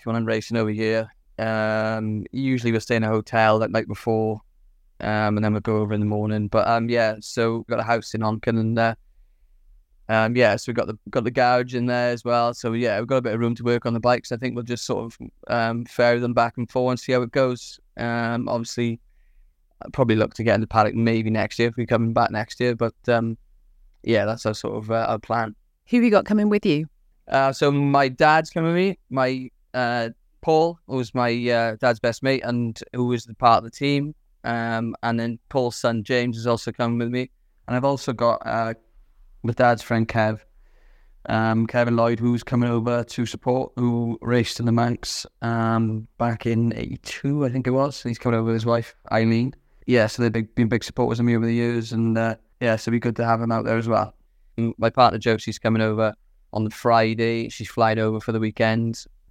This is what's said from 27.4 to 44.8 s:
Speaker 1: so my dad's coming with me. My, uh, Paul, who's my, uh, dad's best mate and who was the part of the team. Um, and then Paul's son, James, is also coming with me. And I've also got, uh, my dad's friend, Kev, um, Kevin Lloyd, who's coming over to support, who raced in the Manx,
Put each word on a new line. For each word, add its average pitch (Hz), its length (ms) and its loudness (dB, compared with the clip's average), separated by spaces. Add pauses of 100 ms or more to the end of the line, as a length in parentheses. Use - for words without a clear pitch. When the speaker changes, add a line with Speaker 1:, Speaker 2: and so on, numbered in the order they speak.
Speaker 1:
so 143 180 2
my 139 380 4
dad's 156 400 4
coming 165 240 -2
with 170 40 0
me. 190 220 0 (120)
My, 131 400 -2 (240)
uh, 120 340 -2 (320)
Paul, 160 460 2
who's 127 280 -6
my, 123 160 0 (200)
uh, 117 260 0
dad's 120 240 2
best 117 220 -2
mate 135 220 0
and 120 360 -4 (140)
who 123 140 -2
was 120 180 -2
the 113 80 -16
part 117 240 6
of 110 60 -4
the 113 60 -16
team. 143 440 -2 (300)
Um, 117 580 -4
and 117 180 -2
then 117 180 -4 (120)
Paul's 123 260 -2
son, 113 260 0
James, 123 360 0
is 117 80 -4
also 117 260 0
coming 117 260 -2
with 117 120 -2
me. 127 200 -4 (360)
And 123 100 -2
I've 127 80 -2
also 139 300 -2
got, 117 320 0
uh, 113 260 -2 (720)
my 117 100 -2
dad's 120 300 4
friend, 113 260 0
Kev, 110 320 0 (880)
um, 113 400 2
Kevin 120 300 0
Lloyd, 117 220 2
who's 120 240 0
coming 120 280 0
over 120 340 0
to 117 220 -6
support, 127 500 -4
who 117 460 0
raced 120 360 0
in 117 80 -2
the 117 60 2
Manx, 117 540 -2 (160)